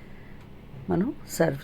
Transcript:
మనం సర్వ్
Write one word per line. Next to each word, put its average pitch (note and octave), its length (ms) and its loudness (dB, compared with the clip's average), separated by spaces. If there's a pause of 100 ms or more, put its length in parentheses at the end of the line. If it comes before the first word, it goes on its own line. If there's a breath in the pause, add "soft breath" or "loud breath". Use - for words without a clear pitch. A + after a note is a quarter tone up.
(920 loud breath)
మనం F3+ 160 6 (280)
సర్వ్ D3+ 280 4